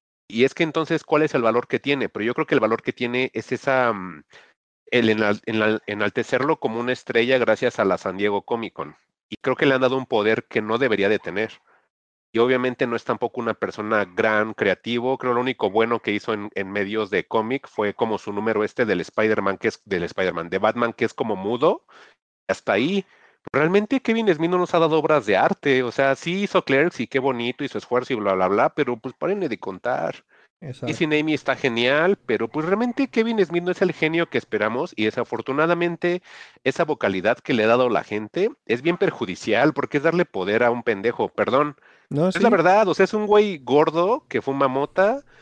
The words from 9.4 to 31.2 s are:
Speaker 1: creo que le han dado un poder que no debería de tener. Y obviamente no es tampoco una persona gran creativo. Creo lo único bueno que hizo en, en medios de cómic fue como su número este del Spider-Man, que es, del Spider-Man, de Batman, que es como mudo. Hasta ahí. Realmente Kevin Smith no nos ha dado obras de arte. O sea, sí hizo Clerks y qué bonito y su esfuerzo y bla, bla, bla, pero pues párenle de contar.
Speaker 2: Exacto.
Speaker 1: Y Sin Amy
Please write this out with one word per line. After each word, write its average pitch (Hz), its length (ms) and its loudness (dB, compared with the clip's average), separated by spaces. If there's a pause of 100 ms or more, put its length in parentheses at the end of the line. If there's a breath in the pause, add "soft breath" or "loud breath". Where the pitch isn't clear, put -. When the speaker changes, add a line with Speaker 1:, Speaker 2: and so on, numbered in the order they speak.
Speaker 1:
creo 127 140 -2
que 156 100 0
le 135 80 4
han 131 80 0
dado 131 160 2
un 131 80 -6
poder 110 380 0
que 113 180 -4
no 110 160 -2
debería 104 320 0
de 104 80 0
tener. 101 340 -6 (840)
Y - 20 4
obviamente 127 460 0
no 117 80 -2
es 113 100 -4
tampoco 107 360 -4
una 113 140 -2
persona 104 500 -2
gran 107 500 0
creativo. 117 640 -2
Creo 123 160 -2
lo 120 60 0
único 123 300 -2
bueno 113 300 0
que 104 120 -2
hizo 104 200 -4
en, 104 220 -6
en 98 160 -6
medios 104 400 -4
de 95 160 -2
cómic 113 420 -4
fue 104 260 -2
como 110 240 -2
su 101 140 -10
número 107 300 -2
este 110 240 -2
del 92 140 0
Spider-Man, 101 580 0
que 113 100 -2
es, - 180 -6
del 90 180 -2
Spider-Man, 85 440 -4
de 95 100 -2
Batman, 113 340 0
que - 120 -4
es - 100 -2
como 113 200 -4
mudo. 120 500 0 (640 soft breath)
Hasta 98 260 -2
ahí. 175 300 0 (480 soft breath)
Realmente 190 480 2
Kevin 226 340 2
Smith 165 160 0
no 180 80 2
nos 180 160 -2
ha 170 40 4
dado 160 200 2
obras 147 280 2
de 101 100 4
arte. 135 460 2
O 120 80 -4
sea, 135 240 2
sí 180 280 -4
hizo 190 220 0
Clerks 139 360 2
y 113 80 -6
qué 139 100 -2
bonito 127 460 -2
y 131 40 -6
su 110 100 -8
esfuerzo 123 340 -2
y 123 40 0
bla, 101 180 0
bla, 92 140 2
bla, 113 260 2
pero 123 240 -2
pues 127 200 -12
párenle 185 300 -2
de 107 100 -6
contar. - 640 -6 (360 soft breath)
Speaker 2:
Exacto. 131 300 -10
Speaker 1:
Y - 40 -4
Sin 156 200 0
Amy 151 200 2